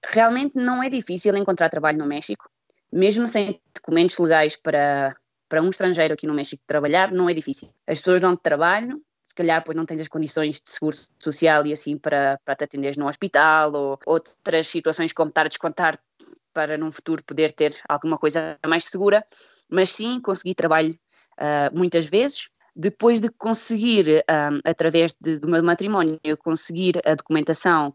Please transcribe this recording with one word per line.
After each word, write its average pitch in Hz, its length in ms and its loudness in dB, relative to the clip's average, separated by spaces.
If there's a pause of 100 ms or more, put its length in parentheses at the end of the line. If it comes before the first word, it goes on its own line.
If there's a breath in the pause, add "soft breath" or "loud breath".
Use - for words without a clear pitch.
realmente 240 520 2
não 254 280 -2
é 262 60 -4
difícil 202 480 -2
encontrar 185 320 0
trabalho 156 300 -2
no 151 60 -6
México, - 440 -6 (420)
mesmo 208 360 2
sem - 340 -2 (120)
documentos 170 440 0
legais 160 400 2
para, 143 560 0 (380)
para 156 100 2
um 180 80 2
estrangeiro 170 440 0
aqui - 120 -6
no 151 80 -2
México 143 320 -8
trabalhar, 151 460 2
não 185 180 2
é 175 40 2
difícil. 151 340 -6 (180)
As 151 120 -2
pessoas 180 240 2
dão-te 180 200 2
trabalho, 196 600 0 (240)
se - 100 -20
calhar 165 260 0
pois 160 140 -10
não 160 100 -2
tens 156 140 -8
as 156 80 -8
condições 156 540 -4
de - 80 -16
seguro 151 260 -4 (260)
social 151 460 2
e 147 60 -2
assim 147 240 -6
para, 139 480 0
para 139 100 -4
te - 80 -6
atenderes 139 320 -6
no 151 100 -4
hospital 156 680 2
ou 139 320 -4
outras 160 640 -2
situações 160 440 -2
como 160 160 0
estar 156 180 0
a 156 40 -4
descontar 165 500 -2 (540)
para 151 240 -2
num 160 120 -4
futuro 160 320 -6
poder 151 300 -2
ter 151 240 0 (140)
alguma 156 280 -2
coisa 156 480 -2
mais 165 200 0
segura, 202 400 2 (440 soft breath)
mas 185 200 2
sim 240 320 -4
consegui 190 340 -4
trabalho, 160 420 0 (400)
ah, 147 360 0
muitas 170 320 0
vezes. 220 420 0 (260)
Depois 208 460 2
de 220 80 0
conseguir, 220 1000 2
ah, 147 220 0 (120)
através 165 560 2
de, 160 180 -2
do 151 120 -4
meu 165 120 2
matrimónio, 170 640 0
eu 151 140 -2
conseguir 170 680 -2
a 156 80 4
documentação 156 800 0